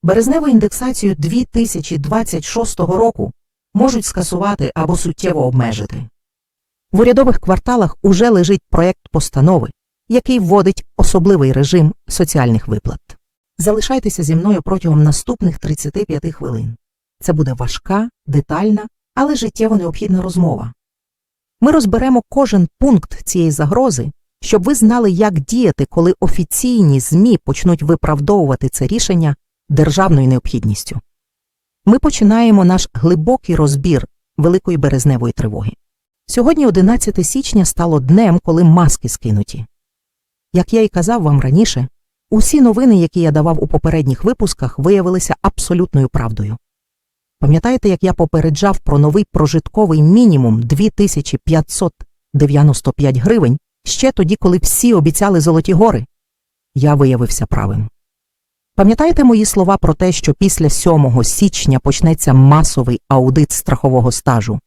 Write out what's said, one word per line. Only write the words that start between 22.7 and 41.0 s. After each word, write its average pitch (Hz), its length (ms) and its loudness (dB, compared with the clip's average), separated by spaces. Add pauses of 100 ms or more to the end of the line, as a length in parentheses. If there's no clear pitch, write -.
пункт 254 440 0
цієї 165 280 -2
загрози, 147 600 -2 (300)
щоб 196 220 0
ви 277 120 0
знали, 220 360 2
як 180 280 0
діяти, 196 460 -2
коли 170 340 0
офіційні 190 800 0
змі 185 380 2
почнуть 160 460 -2
виправдовувати 147 840 -2
це 135 180 -6
рішення 165 480 -2 (340)
державною 147 580 2
необхідністю. 117 720 -4 (840)
Ми 220 140 4
починаємо 220 680 2
наш 185 280 0
глибокий 170 640 -2
розбір 143 520 0 (300)
Великої 175 400 0
березневої 131 560 0
тривоги. 107 380 -6 (560)
Сьогодні, 285 400 2
одинадцяте 190 560 0
січня, 214 420 -2
стало 165 340 -2
днем, 175 440 2
коли 170 200 0
маски 165 460 2
скинуті. 107 560 -6 (880)
Як 180 200 0
я 226 80 2
і 214 60 2
казав 196 340 -2